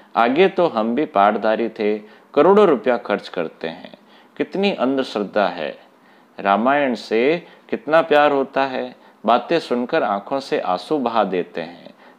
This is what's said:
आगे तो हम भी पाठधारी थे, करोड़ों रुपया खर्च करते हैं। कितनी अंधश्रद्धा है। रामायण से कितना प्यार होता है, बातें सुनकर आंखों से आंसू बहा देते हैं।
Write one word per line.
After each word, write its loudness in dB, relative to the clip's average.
आगे 4
तो 2
हम -2
भी -2
पाठधारी 2
थे, -2
करोड़ों 6
रुपया 2
खर्च -4
करते -8
हैं। -16
कितनी -2
अंधश्रद्धा -2
है। -8
रामायण 0
से -2
कितना 0
प्यार 2
होता -2
है, -8
बातें 2
सुनकर -2
आंखों -4
से -4
आंसू -2
बहा 0
देते -4
हैं। -14